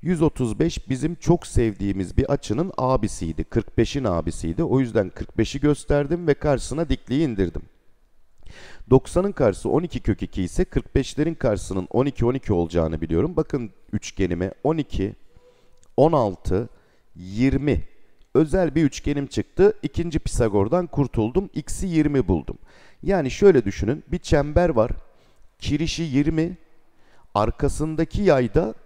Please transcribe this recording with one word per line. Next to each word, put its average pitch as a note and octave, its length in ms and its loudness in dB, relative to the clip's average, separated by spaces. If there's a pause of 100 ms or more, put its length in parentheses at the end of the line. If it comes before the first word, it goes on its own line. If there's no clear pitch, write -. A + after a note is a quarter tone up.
Yüz E3+ 200 0
otuz A#2+ 380 0
beş - 300 -2
bizim C3+ 260 -2
çok - 320 0
sevdiğimiz G2 720 0
bir - 140 2
açının C#3+ 460 -2
abisiydi. G#2+ 680 -2
Kırk - 340 -2
beşin B2+ 260 0
abisiydi. E2 600 -2
O A#2+ 160 2
yüzden A2 300 0
kırk - 280 -10
beşi A2+ 220 0
gösterdim D3 680 0
ve D3 60 4
karşısına C#3+ 560 -2
dikliği C3+ 380 0
indirdim. F#2+ 340 -2 (1300)
Doksanın F3+ 420 2
karşısı A2 380 0
on D#3 140 2
iki C#3 160 -6
kök - 240 -2
iki F#2+ 200 -6
ise B2+ 220 -2
kırk - 300 -4
beşlerin D3 380 -2
karşısının G2 580 -2
on B2+ 140 2
iki, B2+ 200 -2
on B2 80 2
iki C3 200 -2
olacağını E2 480 0
biliyorum. E2+ 340 0
Bakın C3+ 360 -4 (220)
üçgenime F2+ 600 -4 (100)
on D#3+ 140 0
iki, G#2+ 380 -4 (840)
on D3 140 6
altı, A2 580 0 (460)
yirmi. A#2 680 0 (500)
Özel D#3 420 2
bir D#3+ 80 4
üçgenim C#3+ 440 -2
çıktı. F#3+ 460 2 (100)
İkinci E3+ 360 -2
Pisagor'dan A2+ 680 0
kurtuldum. C3 680 0
X'i - 340 -6
yirmi D3 400 2
buldum. E2 300 0 (460)
Yani E3 280 0
şöyle D#3 340 6
düşünün. G#2 420 -2
Bir F3 120 -4
çember D3+ 500 2
var. A2+ 220 2 (680)
Kirişi D#3 440 -2
yirmi, D#3+ 540 0 (800)
arkasındaki D3 840 0
yayda E3+ 520 2 (120)